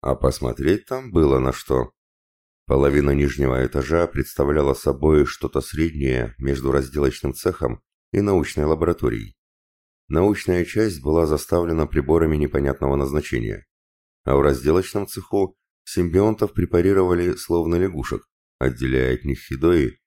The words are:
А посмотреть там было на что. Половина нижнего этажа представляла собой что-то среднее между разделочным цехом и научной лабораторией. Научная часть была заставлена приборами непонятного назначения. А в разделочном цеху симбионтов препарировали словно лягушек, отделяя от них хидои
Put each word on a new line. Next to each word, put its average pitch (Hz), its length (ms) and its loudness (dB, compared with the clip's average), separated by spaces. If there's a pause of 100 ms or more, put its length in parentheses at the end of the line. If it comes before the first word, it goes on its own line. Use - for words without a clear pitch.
А 67 120 -2
посмотреть 67 720 0
там 131 260 -10
было 73 260 4
на 65 140 0
что. - 400 -4 (760)
Половина 71 400 4
нижнего 67 560 0
этажа 73 400 0
представляла 69 680 0
собой 71 520 2
что-то - 340 -6
среднее 69 800 -4
между 67 320 -2
разделочным 67 640 -2
цехом - 480 -4 (300)
и 98 80 0
научной 90 440 0
лабораторией. 73 720 -2 (720)
Научная 92 580 0
часть 101 380 -4
была 80 240 2
заставлена 78 600 0
приборами 78 480 2
непонятного 69 580 -2
назначения. 67 720 -4 (560)
А 67 140 0
в 69 40 4
разделочном 76 680 0
цеху - 480 -4 (260)
симбионтов 98 680 0
препарировали 90 840 2
словно 85 400 0
лягушек, 85 540 -4 (320)
отделяя 64 540 0
от 62 100 -10
них 69 160 -4
хидои 71 680 0